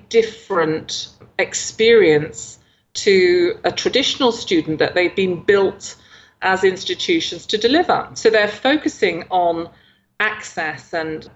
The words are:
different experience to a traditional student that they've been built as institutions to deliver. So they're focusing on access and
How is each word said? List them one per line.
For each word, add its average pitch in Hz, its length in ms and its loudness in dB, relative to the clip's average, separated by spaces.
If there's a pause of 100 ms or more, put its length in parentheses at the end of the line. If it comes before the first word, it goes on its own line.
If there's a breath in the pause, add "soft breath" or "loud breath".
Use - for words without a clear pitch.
different 175 960 -2 (320)
experience 180 1200 2 (340)
to 180 720 2
a - 80 0
traditional 240 640 0
student 156 460 -2
that 143 140 0
they've 175 220 0
been 180 260 -2
built - 540 0 (460 soft breath)
as 185 220 0
institutions 180 800 -2
to 220 120 -2
deliver. 240 580 2
So - 140 2
they're 214 180 4
focusing 226 800 -2
on 170 400 0 (500 soft breath)
access 180 720 -8
and 160 420 -6